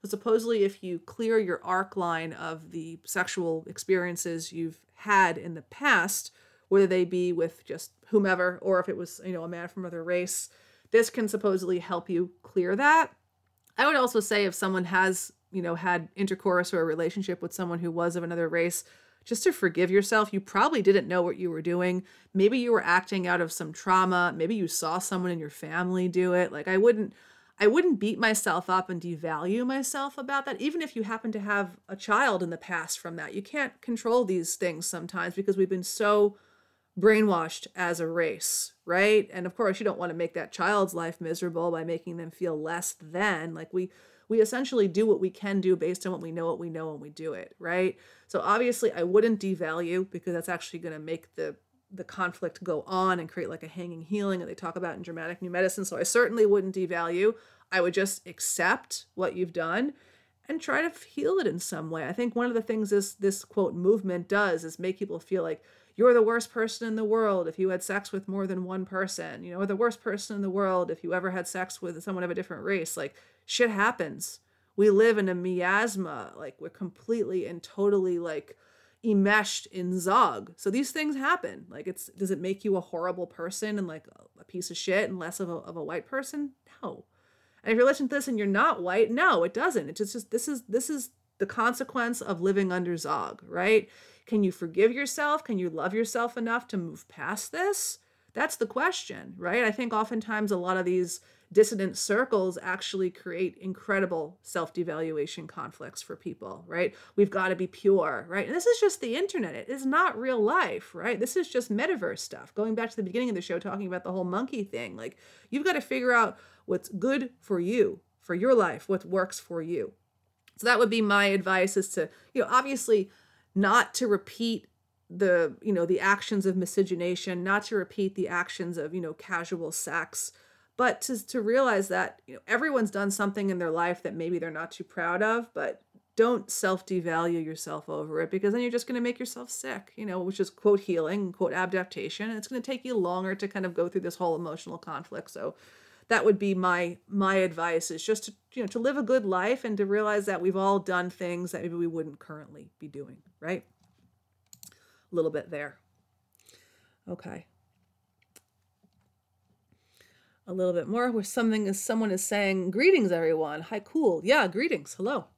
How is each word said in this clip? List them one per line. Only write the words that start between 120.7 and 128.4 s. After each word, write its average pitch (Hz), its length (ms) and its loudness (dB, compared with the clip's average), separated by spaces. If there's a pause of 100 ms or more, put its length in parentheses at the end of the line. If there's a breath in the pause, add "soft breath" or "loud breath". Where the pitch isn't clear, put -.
would 226 120 6
be 226 100 2
my 202 240 4
advice 190 500 2
is 190 140 0
to, 160 180 -2 (260 loud breath)
you 247 100 2
know, - 60 0
obviously 247 600 2 (460 soft breath)
not 196 400 4
to 254 120 0
repeat 208 600 -2 (420)
the, 175 520 2
you 208 120 0
know, 170 120 2
the 175 140 2
actions 196 460 2
of 185 100 2
miscegenation, 180 880 -2
not 202 200 2
to 220 120 -6
repeat 196 400 -2
the 185 120 -2
actions 175 500 -4